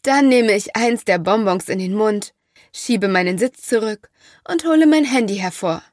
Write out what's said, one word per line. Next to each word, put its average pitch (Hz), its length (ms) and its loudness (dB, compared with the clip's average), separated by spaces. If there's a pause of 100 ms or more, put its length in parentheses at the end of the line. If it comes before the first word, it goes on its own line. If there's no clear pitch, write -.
Dann 277 260 4
nehme 240 240 4
ich 202 240 -4
eins 233 280 -2
der 180 140 0
Bonbons 185 500 0
in 185 120 -4
den 185 140 -4
Mund, 214 380 -2 (400)
schiebe 202 360 -2
meinen 180 300 0
Sitz 254 280 -4
zurück 214 420 -4 (380)
und 330 180 -4
hole 320 220 4
mein 302 180 4
Handy 240 300 0
hervor. 180 480 -6 (100)